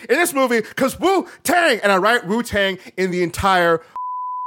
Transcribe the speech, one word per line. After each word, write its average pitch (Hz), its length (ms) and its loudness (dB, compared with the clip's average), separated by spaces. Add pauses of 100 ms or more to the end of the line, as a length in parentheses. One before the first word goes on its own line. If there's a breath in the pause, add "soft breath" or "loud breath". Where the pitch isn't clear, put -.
in 247 80 4
this 339 160 0
movie 240 300 2
'cause - 360 -4
Wu-Tang." 330 840 0
And 202 100 2
I 190 60 4
write 214 300 2
Wu-Tang 202 500 -2 (200 loud breath)
in 185 140 -2
the 180 120 -2
entire 170 580 2 (640 loud breath)